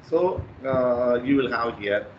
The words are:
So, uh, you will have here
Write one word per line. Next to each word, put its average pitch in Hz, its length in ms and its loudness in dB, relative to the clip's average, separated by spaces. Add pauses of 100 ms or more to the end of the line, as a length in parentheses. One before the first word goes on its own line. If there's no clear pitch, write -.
So, 180 360 0 (200)
uh, 123 600 2
you 139 140 4
will 120 120 0
have 117 260 -2
here 101 300 -2 (120)